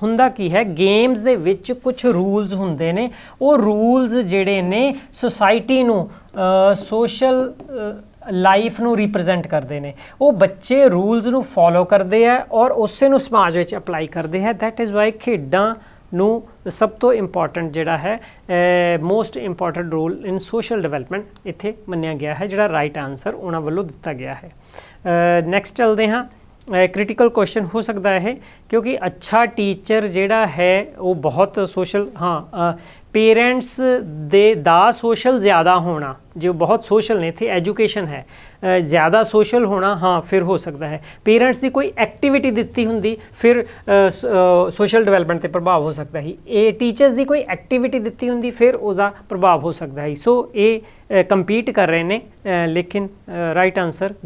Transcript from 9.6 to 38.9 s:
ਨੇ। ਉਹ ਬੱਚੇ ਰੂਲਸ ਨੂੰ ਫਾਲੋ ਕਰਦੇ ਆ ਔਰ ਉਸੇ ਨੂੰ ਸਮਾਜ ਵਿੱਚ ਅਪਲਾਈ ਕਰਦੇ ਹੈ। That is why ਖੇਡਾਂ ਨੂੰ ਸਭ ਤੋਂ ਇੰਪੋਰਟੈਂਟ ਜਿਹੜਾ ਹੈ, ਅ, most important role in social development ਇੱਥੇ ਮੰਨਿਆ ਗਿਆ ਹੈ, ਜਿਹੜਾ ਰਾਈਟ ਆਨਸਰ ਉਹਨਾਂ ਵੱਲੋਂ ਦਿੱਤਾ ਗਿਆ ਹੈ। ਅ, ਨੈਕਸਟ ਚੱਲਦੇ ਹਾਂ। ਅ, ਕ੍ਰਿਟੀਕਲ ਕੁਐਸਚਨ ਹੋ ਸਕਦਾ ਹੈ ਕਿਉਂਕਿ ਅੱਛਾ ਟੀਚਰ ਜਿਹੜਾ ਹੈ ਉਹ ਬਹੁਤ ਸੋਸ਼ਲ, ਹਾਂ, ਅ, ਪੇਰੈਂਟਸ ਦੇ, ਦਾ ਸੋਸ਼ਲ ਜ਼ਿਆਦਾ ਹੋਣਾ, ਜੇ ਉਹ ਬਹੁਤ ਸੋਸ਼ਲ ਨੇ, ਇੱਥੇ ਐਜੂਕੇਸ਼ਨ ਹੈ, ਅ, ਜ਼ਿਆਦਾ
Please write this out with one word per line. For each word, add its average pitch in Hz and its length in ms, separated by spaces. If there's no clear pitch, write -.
ਨੇ। 143 140
ਉਹ 277 120
ਬੱਚੇ 254 560
ਰੂਲਸ 208 380
ਨੂੰ 247 160
ਫਾਲੋ 170 420
ਕਰਦੇ 202 420
ਆ 247 260
ਔਰ 233 180
ਉਸੇ 226 380
ਨੂੰ 269 120
ਸਮਾਜ 190 380
ਵਿੱਚ 175 180
ਅਪਲਾਈ 160 300
ਕਰਦੇ 160 340
ਹੈ। 208 100
That 226 360
is 202 80
why 214 260
ਖੇਡਾਂ 196 540
ਨੂੰ 214 280
ਸਭ 202 200
ਤੋਂ 240 240
ਇੰਪੋਰਟੈਂਟ 175 600
ਜਿਹੜਾ 160 240
ਹੈ, 196 240
ਅ, 175 840
most 220 460
important 175 500
role 165 180
in 185 80
social 208 480
development 151 400
ਇੱਥੇ 202 280
ਮੰਨਿਆ 160 260
ਗਿਆ 147 200
ਹੈ, 175 120
ਜਿਹੜਾ 202 220
ਰਾਈਟ 151 300
ਆਨਸਰ 139 360
ਉਹਨਾਂ 170 260
ਵੱਲੋਂ 160 240
ਦਿੱਤਾ 156 280
ਗਿਆ 131 220
ਹੈ। 165 180
ਅ, 156 40
ਨੈਕਸਟ 196 300
ਚੱਲਦੇ 220 320
ਹਾਂ। 240 160
ਅ, - 600
ਕ੍ਰਿਟੀਕਲ 202 420
ਕੁਐਸਚਨ 208 460
ਹੋ 226 60
ਸਕਦਾ 202 300
ਹੈ 190 260
ਕਿਉਂਕਿ 233 380
ਅੱਛਾ 220 400
ਟੀਚਰ 214 600
ਜਿਹੜਾ 196 400
ਹੈ 180 400
ਉਹ 185 160
ਬਹੁਤ 170 540
ਸੋਸ਼ਲ, 196 420
ਹਾਂ, 170 520
ਅ, 170 60
ਪੇਰੈਂਟਸ 240 680
ਦੇ, 180 520
ਦਾ 175 360
ਸੋਸ਼ਲ 233 500
ਜ਼ਿਆਦਾ 185 360
ਹੋਣਾ, 156 380
ਜੇ 170 120
ਉਹ 180 60
ਬਹੁਤ 170 300
ਸੋਸ਼ਲ 214 360
ਨੇ, 165 80
ਇੱਥੇ 165 180
ਐਜੂਕੇਸ਼ਨ 196 600
ਹੈ, 139 200
ਅ, - 20
ਜ਼ਿਆਦਾ 165 440